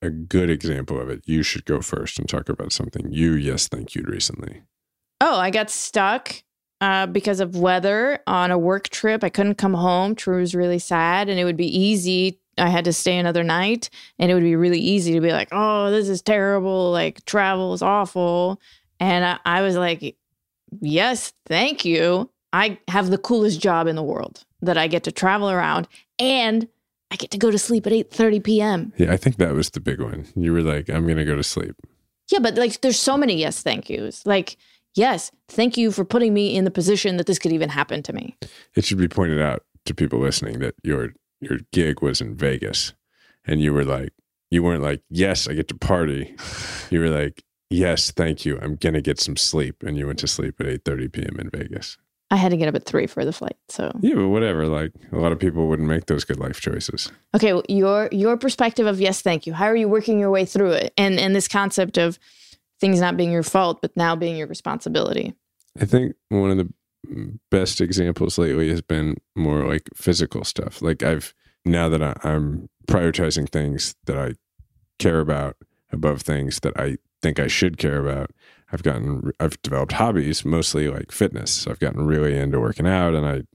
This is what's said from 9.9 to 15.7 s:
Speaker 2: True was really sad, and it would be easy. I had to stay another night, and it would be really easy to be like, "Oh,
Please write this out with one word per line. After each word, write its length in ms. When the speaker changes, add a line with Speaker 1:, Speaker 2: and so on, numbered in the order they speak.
Speaker 2:
True 240
was 160
really 240
sad, 480
and 100
it 60
would 120
be 220
easy. 640
I 100
had 160
to 60
stay 260
another 260
night, 440
and 140
it 20
would 80
be 140
really 240
easy 320
to 80
be 100
like, 220
"Oh, 400